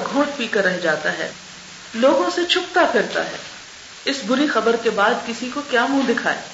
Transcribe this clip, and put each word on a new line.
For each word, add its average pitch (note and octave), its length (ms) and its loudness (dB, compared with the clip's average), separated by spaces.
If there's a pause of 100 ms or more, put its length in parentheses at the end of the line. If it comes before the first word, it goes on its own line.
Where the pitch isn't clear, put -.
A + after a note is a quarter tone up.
گھونٹ C#4+ 340 0
پی A#3 140 -2
کر G3+ 120 4
رہ F3+ 160 2
جاتا D#3+ 340 0
ہے، E3 140 -4 (680)
لوگوں C#4 400 4
سے F4 120 2
چھپتا F4+ 440 2
پھرتا F3 340 0
ہے۔ - 120 -8 (680)
اس C4+ 120 -2 (100)
بری C4 220 2
خبر A3+ 340 2
کے A#3 80 2
بعد G3+ 220 4 (120)
کسی A#3+ 280 -6
کو C#4+ 160 -4
کیا B3 200 4
منہ C4+ 180 2
دکھائے A3+ 300 0 (160)